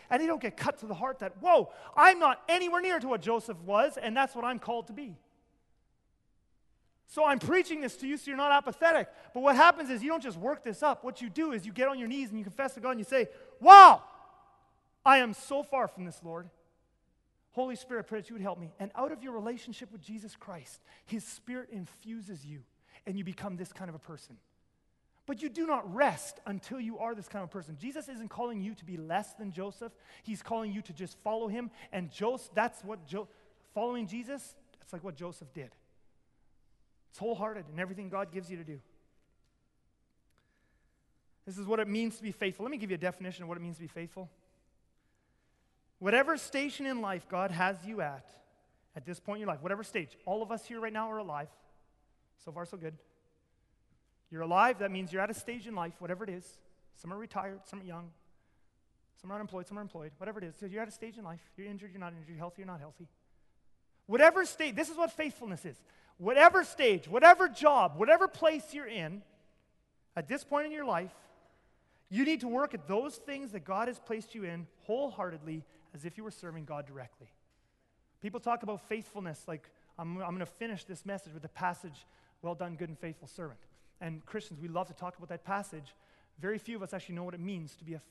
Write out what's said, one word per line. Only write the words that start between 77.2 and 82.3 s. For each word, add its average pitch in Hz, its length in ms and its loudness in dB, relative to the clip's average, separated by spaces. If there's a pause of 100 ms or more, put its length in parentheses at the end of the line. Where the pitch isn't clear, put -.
People 208 220 -10
talk 233 200 -2
about 208 280 -8
faithfulness, 196 580 -10
like, 160 220 -12 (280)
I'm, 170 200 -10
I'm 180 140 -10
gonna 180 140 -8
finish 214 380 -12
this - 220 -18
message 190 280 -12
with 151 100 -18
the 160 60 -14
passage, 175 560 -8 (360)